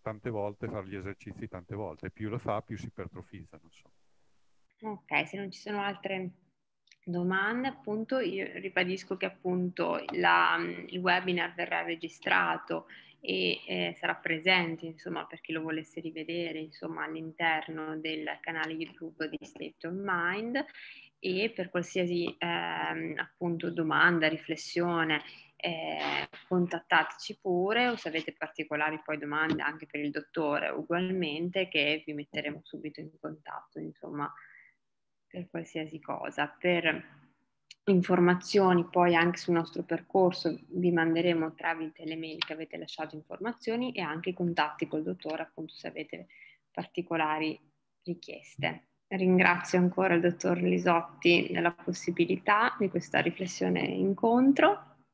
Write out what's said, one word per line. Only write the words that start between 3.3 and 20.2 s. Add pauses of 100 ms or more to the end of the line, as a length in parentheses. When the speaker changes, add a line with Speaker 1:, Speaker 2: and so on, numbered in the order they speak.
Speaker 1:
non
so. (920)
Speaker 2:
Ok,
se
non
ci
sono
altre (760)
domande,
appunto,
io
ribadisco
che
appunto (100)
la, (320)
il
webinar
verrà
registrato (380)
e,
eh,
sarà
presente,
insomma,
per
chi
lo
volesse
rivedere,
insomma,
all'interno
del
canale
YouTube
di
State
of
Mind. (560)